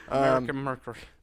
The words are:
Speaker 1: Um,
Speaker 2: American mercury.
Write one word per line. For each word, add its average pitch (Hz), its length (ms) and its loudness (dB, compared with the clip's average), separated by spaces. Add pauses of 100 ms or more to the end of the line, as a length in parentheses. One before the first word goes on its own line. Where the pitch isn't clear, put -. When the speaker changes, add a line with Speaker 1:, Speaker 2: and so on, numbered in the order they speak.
Speaker 1:
Um, 131 160 -2
Speaker 2:
American 131 340 2
mercury. 131 400 -6 (260)